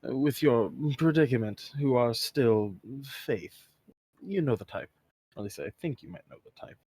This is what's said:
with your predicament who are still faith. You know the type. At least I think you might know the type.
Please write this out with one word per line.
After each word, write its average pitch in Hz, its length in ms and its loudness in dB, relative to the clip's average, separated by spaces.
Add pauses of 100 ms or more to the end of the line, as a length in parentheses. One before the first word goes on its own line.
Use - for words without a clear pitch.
with 135 380 0
your 127 300 4 (260)
predicament 131 800 2
who 139 160 2
are 120 180 4
still 110 640 2 (280)
faith. 117 640 -8 (580)
You 196 160 -2
know 139 140 2
the 101 100 -8
type. - 240 -12 (480)
At - 60 -10
least 104 160 -10
I 76 120 -8 (100)
think 151 220 -6
you 160 60 -20
might - 200 -16
know - 140 -20
the - 160 -20
type. - 280 -18